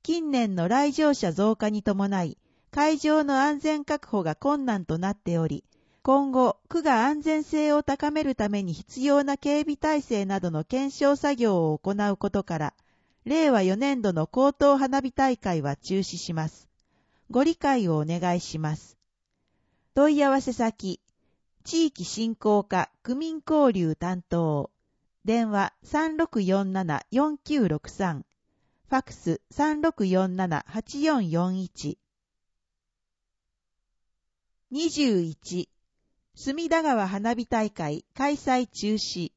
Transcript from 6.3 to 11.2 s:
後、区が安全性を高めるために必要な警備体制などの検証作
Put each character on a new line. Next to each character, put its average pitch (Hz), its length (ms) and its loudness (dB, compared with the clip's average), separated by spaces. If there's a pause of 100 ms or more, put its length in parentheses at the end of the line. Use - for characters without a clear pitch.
後、 254 260 2 (120)
区 339 140 -2
が 247 220 4
安 294 160 0
全 311 220 0
性 302 300 0
を 294 100 2
高 294 280 -2
め 311 120 -2
る 269 100 0
た 214 140 -2
め 202 160 -2
に 175 80 -4
必 - 300 -10
要 285 240 4
な 277 120 -2
警 294 260 0
備 302 120 -2
体 302 260 0
制 202 240 -2
な 196 140 -2
ど 180 120 -2
の 156 120 -4
検 277 320 -4
証 285 220 4
作 285 180 0